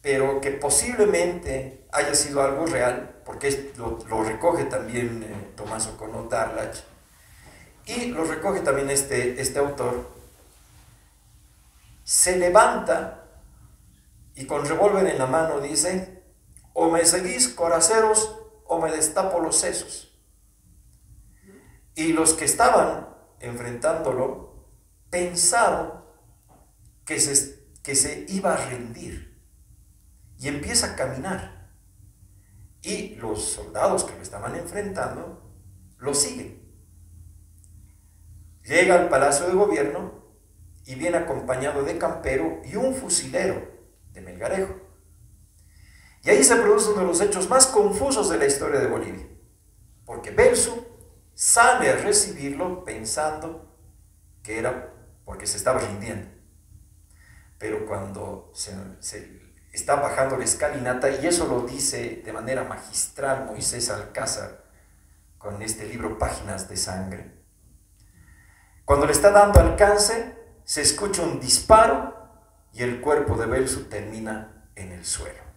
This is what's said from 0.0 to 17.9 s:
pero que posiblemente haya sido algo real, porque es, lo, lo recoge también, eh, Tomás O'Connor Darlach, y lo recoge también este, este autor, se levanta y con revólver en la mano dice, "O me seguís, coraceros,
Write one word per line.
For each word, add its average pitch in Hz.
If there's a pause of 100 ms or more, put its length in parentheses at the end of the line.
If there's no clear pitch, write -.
pero 135
que 139
posiblemente 175
haya 143
sido 143
algo 139
real, 123
porque -
es, -
lo, 113 (100)
lo 110
recoge 139
también, 117
eh, 101
Tomás 107
O'Connor 113
Darlach, 113 (1040)
y 240
lo 160
recoge -
también 139
este, 123
este -
autor, 123 (1900)
se -
levanta 180 (1160)
y -
con 147
revólver 190
en 143
la 131
mano 160
dice, 180 (500)
"O 165
me 165
seguís, 185
coraceros, 214 (260)